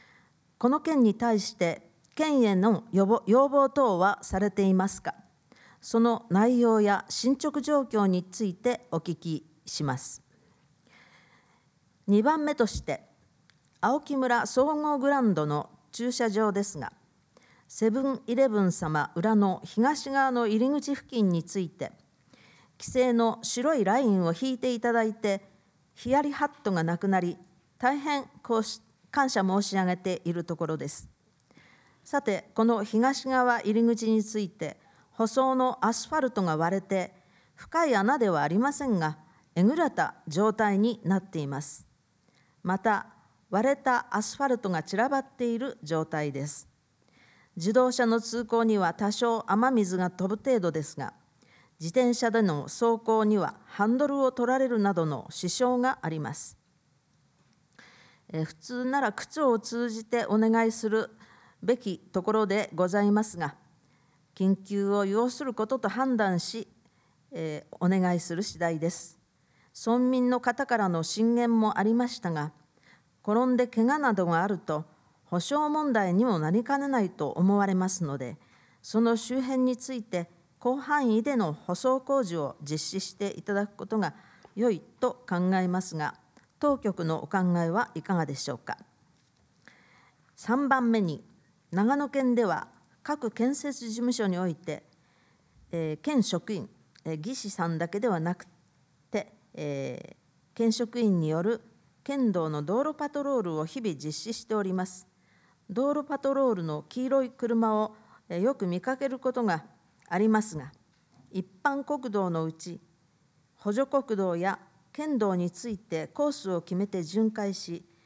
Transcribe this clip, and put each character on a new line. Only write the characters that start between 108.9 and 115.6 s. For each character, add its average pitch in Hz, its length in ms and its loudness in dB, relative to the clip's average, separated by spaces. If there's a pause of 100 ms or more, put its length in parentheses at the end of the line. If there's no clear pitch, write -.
け 269 120 -4
る 254 100 -6
こ 254 140 -2
と 247 100 -2
が 170 220 0 (420)
あ 175 100 -4
り 214 120 4
ま 220 120 4
す 208 160 -8
が、 139 140 -12 (600)
一 190 140 -6 (180)
般 277 200 0
国 254 280 -4
道 196 180 0
の 160 160 -2
う 160 80 -6
ち、 165 260 -14 (760)
補 208 180 -4
助 269 160 0
国 269 260 0
道 190 200 0
や 180 240 -2 (340)
県 302 240 -4
道 202 180 2
に 175 140 0
つ - 180 -10